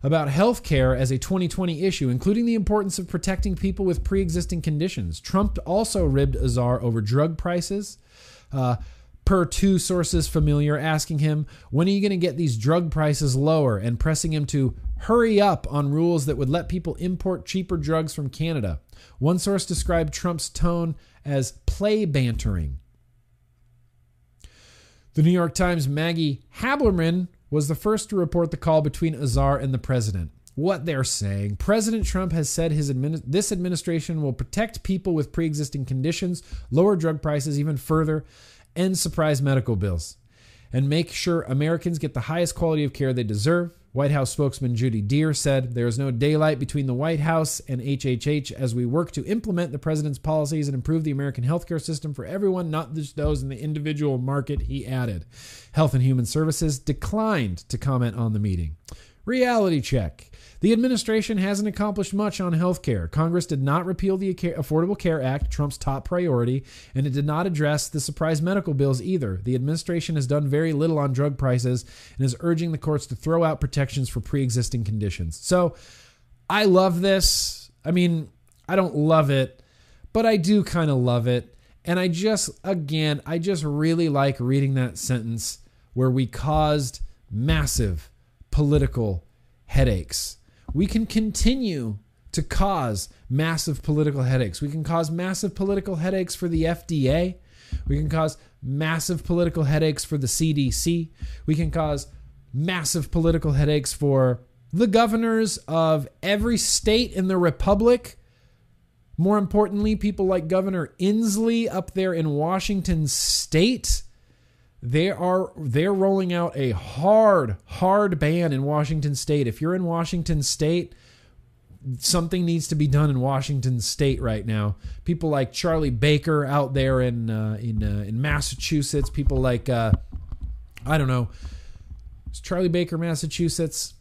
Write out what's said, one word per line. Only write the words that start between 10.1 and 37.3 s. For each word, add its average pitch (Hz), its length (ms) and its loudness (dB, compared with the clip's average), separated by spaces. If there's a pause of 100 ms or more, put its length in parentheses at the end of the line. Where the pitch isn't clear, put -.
familiar, 147 480 2
asking 156 440 -2
him, 151 260 0 (240)
"When 156 180 2
are 202 40 4
you 202 100 2
gonna 196 160 0
get 170 180 0
these 143 220 0
drug 160 320 2
prices 147 460 0
lower?" 139 420 2
and 113 220 -2
pressing 160 340 0
him 151 140 -2
to 135 260 0 (280)
hurry 226 380 4
up 202 300 2
on 143 220 0
rules 165 340 2
that 143 120 -2
would 131 120 0
let 165 180 -2
people 165 280 -4
import 180 500 -4
cheaper 185 320 -4
drugs 160 380 -2
from 143 140 -4
Canada. 131 520 -4 (380)
One 165 180 2
source 196 300 -2
described 165 460 0
Trump's 170 360 -4
tone 170 460 0 (280)
as 139 280 0 (160)
play 214 380 0
bantering. 113 760 -2 (2250)
The 156 80 2
New 156 80 6
York 175 240 2
Times' 175 340 0
Maggie 156 540 0 (180)
Haberman 185 680 2 (220)
was 147 180 0
the 156 80 0
first 208 340 -2
to 208 60 -4
report 170 340 0
the 170 60 -6
call 156 260 4
between 160 320 0
Azar 139 440 2
and 131 160 -2
the 127 40 -2
president. 104 540 -2 (240)
What 160 300 -2
they're 139 180 0
saying, 101 540 -2
"President 220 480 2
Trump 185 260 0
has 160 160 0
said 165 240 0
his 151 180 0
admini-, 143 380 -2
this 190 240 0
administration 170 680 -2
will 139 100 0
protect - 520 -4
people 190 300 -2
with 151 200 -2
pre-existing 147 500 -2
conditions, 156 580 -2 (280)
lower 185 260 4
drug 156 260 -2
prices 147 380 -2